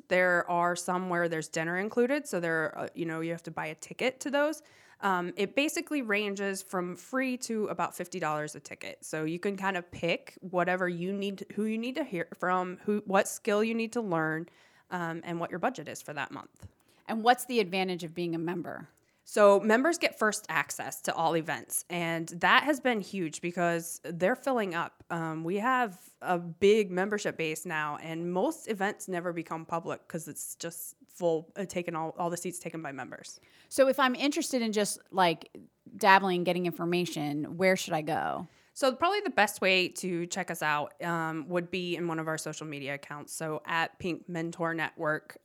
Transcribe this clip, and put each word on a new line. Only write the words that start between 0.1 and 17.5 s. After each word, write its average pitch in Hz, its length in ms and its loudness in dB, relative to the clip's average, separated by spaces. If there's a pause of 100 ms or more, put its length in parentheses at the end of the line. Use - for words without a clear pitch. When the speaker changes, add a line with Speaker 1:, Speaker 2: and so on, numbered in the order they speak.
Speaker 1:
are 175 280 2
some 185 320 -2
where 175 180 2
there's 160 220 -4
dinner 170 280 -2
included, 247 480 2
so 190 140 -4
there, 165 380 0
uh, - 180 -4
you 165 100 -4
know, 160 140 -4
you 165 120 -4
have 170 120 -8
to 165 80 -10
buy 160 140 -6
a 156 100 -8
ticket - 460 -4
to 285 100 -6
those. 294 300 0 (400)
Um, 180 340 0
it 196 220 -2
basically 302 460 0
ranges 202 580 -2
from 180 340 -4
free 262 440 -2
to 220 280 -2
about 175 300 -4
fifty 180 200 -8
dollars 151 380 -4
a 147 60 -16
ticket. - 420 -14
So 156 220 -4
you 160 120 -2
can 202 200 -2
kind 190 180 0
of 175 160 -6
pick - 480 -2
whatever 180 480 0
you 175 240 -4
need, 196 420 -4
who 208 120 -2
you 220 120 -2
need 247 180 -6
to 302 100 -2
hear 180 240 -4 (100)
from, 180 460 2
who, 208 200 2
what 196 220 4
skill 208 340 0
you 226 140 2
need 226 160 -2
to 240 100 -2
learn, 165 460 0 (420)
um, 170 360 -4
and 170 120 -4
what 170 120 -4
your 175 100 -6
budget 247 300 -2
is 117 120 -12
for - 120 -12
that 143 180 -6
month. - 340 -14 (440)
Speaker 2:
And 220 140 -4
what's 247 220 6
the 240 140 2